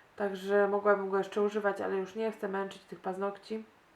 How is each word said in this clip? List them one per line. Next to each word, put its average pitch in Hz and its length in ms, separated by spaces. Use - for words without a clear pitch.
Także 196 520
mogłabym 196 420
go 190 80
jeszcze 190 240
używać, 202 400
ale 190 140
już 185 200
nie 220 160
chcę 214 160
męczyć 196 340
tych - 180
paznokci, 196 640